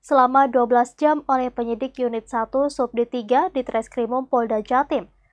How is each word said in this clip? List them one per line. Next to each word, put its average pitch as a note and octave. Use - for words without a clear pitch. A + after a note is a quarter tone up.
selama C4+
dua B3
belas B3
jam D4+
oleh B3+
penyidik A#3
Unit A#3
Satu B3+
Subdit A#3+
Tiga B3
di B3+
Treskrimum A#3+
Polda A3+
Jatim B3+